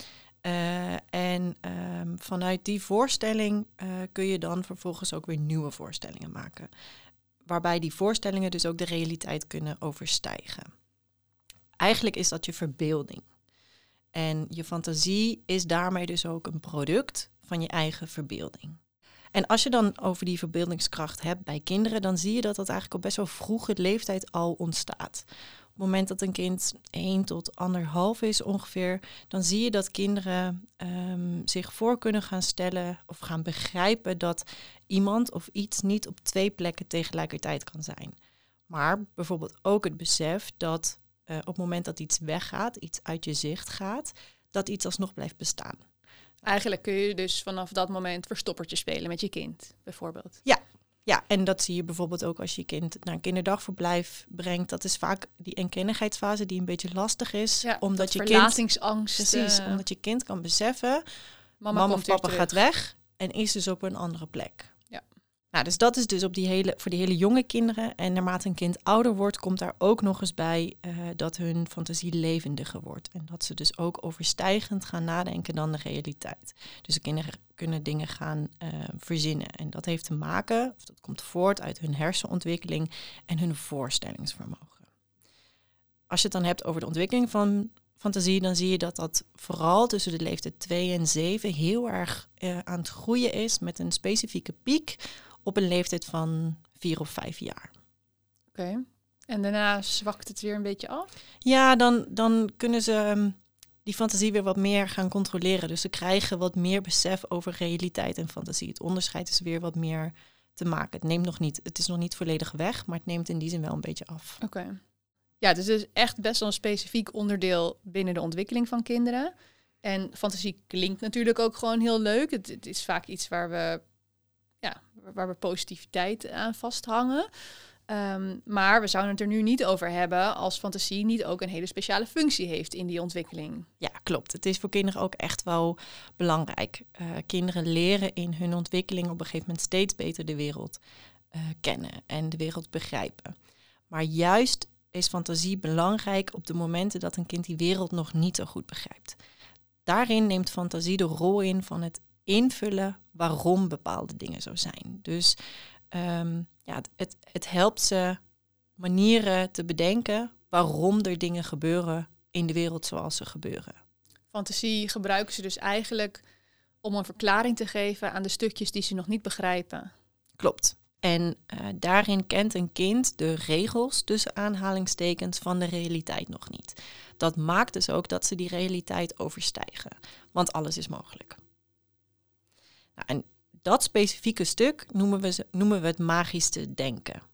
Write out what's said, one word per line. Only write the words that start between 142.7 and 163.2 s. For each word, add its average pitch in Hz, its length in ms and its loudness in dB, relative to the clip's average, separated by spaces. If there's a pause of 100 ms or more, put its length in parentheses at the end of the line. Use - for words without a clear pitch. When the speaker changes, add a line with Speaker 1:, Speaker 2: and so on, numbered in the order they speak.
Speaker 1:
Maar 160 160 -2
juist 175 640 4 (240)
is 180 160 0
fantasie 175 500 -2
belangrijk 190 760 0
op 170 140 -12
de 175 60 -6
momenten 170 460 0
dat 180 160 -4
een 175 100 -2
kind 175 200 -4
die 165 120 -6
wereld 175 340 2
nog 165 220 -4
niet 170 220 4
zo - 100 -4
goed - 200 -10
begrijpt. - 500 -14 (680)
Daarin 220 440 4
neemt 185 220 2
fantasie 175 480 -2
de 190 60 4
rol 170 380 2
in 190 220 2
van 170 180 -6
het 165 180 -6 (240)
invullen 196 760 2 (120)
waarom 170 560 4
bepaalde - 500 -4
dingen - 240 -10
zo - 140 -10
zijn. - 460 -6
Dus, 170 340 2 (540)
ehm, 170 520 -2 (220)
ja, 165 120 -10
het, - 200 -8
het, 180 200 -6 (160)
het - 180 -6
helpt 190 320 4
ze 185 360 2 (560)
manieren 185 800 6
te 170 140 -4
bedenken 208 640 2 (180)
waarom 175 520 6
er 185 160 0
dingen 175 260 -2
gebeuren 165 640 0 (240)
in 175 140 2
de 160 80 0
wereld 165 320 0
zoals - 300 -4
ze - 100 -4